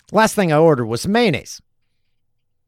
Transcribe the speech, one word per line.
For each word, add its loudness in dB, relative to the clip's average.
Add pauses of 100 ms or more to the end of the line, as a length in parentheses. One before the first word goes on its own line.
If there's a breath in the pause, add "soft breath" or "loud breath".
(120)
Last 0
thing 0
I 2
ordered 2
was -6
some -6
mayonnaise. -2 (1080)